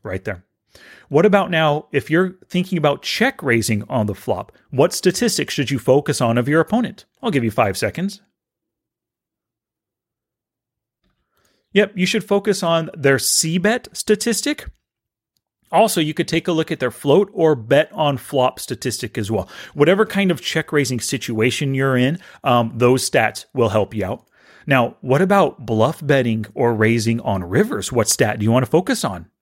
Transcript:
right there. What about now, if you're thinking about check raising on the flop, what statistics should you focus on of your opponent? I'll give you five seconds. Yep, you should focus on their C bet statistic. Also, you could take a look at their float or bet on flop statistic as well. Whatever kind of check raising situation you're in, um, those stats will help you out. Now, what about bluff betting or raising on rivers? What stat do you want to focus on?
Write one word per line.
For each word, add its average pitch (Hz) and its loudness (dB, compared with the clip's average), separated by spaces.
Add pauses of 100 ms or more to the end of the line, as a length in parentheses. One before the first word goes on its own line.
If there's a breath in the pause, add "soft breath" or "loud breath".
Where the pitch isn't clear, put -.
right 95 -8
there. 95 -10 (640 loud breath)
What 151 4
about 196 4
now, 156 2
if 139 -2
you're 180 2 (140)
thinking 180 -2
about 147 0
check - -2
raising 117 0
on 123 -2
the 101 -4
flop, 98 -6 (160 soft breath)
what - 2
statistics - -2
should 135 -4
you 135 -2
focus 139 0
on 117 0
of 123 0
your 156 2
opponent? 214 -4 (160)
I'll 240 -4
give 135 0
you 110 0
five 104 0
seconds. 165 -6 (3500)
Yep, 208 2
you 180 0
should 190 -2
focus 202 0
on 165 0
their 139 2
C - -2
bet 208 -2
statistic. - -2 (1040)
Also, 180 2
you 156 -2
could - -4
take 165 -2
a 175 0
look 156 -2
at 160 -6
their 123 -2
float 165 2
or 160 2
bet 131 2
on 143 0
flop 127 0
statistic - -8
as 107 -4
well. 101 -2 (240 loud breath)
Whatever 180 4
kind 196 0
of 165 -2
check - -6
raising 127 0
situation 123 -2
you're 135 0
in, 131 2 (260 loud breath)
um, 120 2
those 123 2
stats - 0
will 117 2
help 104 0
you 101 -4
out. 101 -10 (400 soft breath)
Now, 131 0
what 139 0
about 190 0
bluff 117 0
betting 120 0
or 117 0
raising 113 0
on 95 -2
rivers? 131 -2
What 120 0
stat 113 0
do 107 -4
you 113 2
want 127 2
to - -10
focus 185 0
on? 92 -8 (120)